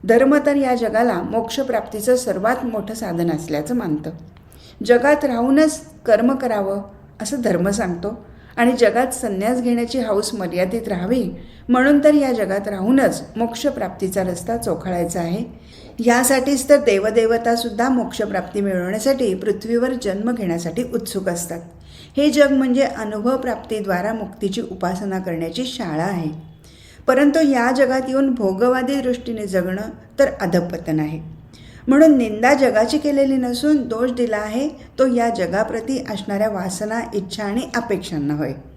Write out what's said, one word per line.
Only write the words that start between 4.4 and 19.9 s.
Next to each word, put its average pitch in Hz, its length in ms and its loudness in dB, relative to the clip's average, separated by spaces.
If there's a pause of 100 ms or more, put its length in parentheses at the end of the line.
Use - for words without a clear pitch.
जगात 277 380 4
राहूनच 269 560 2 (260)
कर्म 233 280 4
करावं 202 480 -2 (400)
असं 262 180 -4
धर्म 180 300 2
सांगतो 196 560 -4 (300)
आणि 240 160 4
जगात 247 420 2
संन्यास 220 460 -2
घेण्याची 240 400 0
हौस 208 340 -2
मर्यादित 185 540 -4
राहावी 196 420 -2 (380)
म्हणून 269 360 4
तर 302 100 8
या 269 180 4
जगात 202 360 -2
राहूनच 208 540 2 (140)
मोक्षप्राप्तीचा 208 840 -2
रस्ता 185 340 -4
चोखाळायचा 175 640 -4
आहे. 175 240 -4 (640)
यासाठीच 254 640 2
तर 294 80 8
देवदेवतासुद्धा 226 1120 2
मोक्षप्राप्ती 202 720 -2
मिळवण्यासाठी 196 760 0
पृथ्वीवर 220 580 -2 (100)